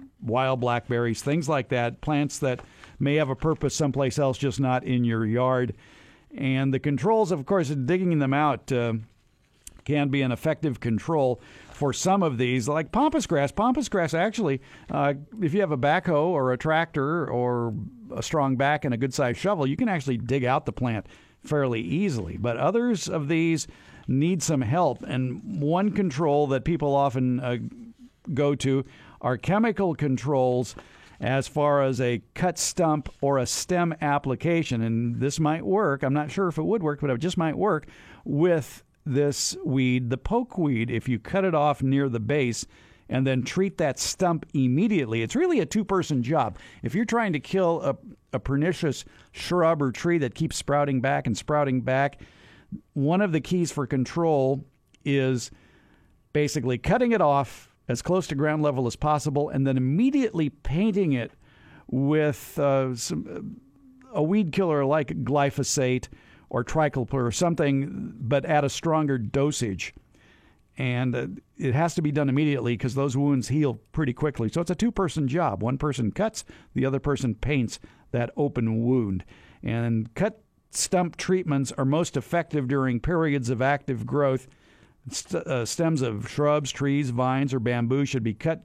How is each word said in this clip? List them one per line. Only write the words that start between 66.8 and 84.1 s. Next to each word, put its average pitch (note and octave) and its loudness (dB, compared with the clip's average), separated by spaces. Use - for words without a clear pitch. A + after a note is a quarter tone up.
or A#2 0
something, D3 0
but C3+ 0
at D3 2
a C3+ 0
stronger D#3 0
dosage. A#2+ -2
And, B2 0
uh, B2 -4
it C3 0
has D#3+ 2
to E3+ 2
be D3+ 0
done C#3+ 2
immediately C3 2
'cause B2+ -4
those C3+ 0
wounds C#3 2
heal C3+ 2
pretty C#3 0
quickly. B2 -2
So E3 0
it's F3 -2
a F3 0
two-person E3+ 0
job. B2 0
One B2+ -2
person B2+ -2
cuts, - -4
the C3 0
other C3+ 0
person C3 0
paints C3 -2
that A#2+ -2
open A2+ 0
wound. A2 0
And A#2 -2
cut A3 -4
stump F3 -2
treatments D3+ 0
are C#3 -2
most D3+ 0
effective D3+ -2
during C3 0
periods C#3+ 0
of A#2 -2
active C3 0
growth. C3+ 0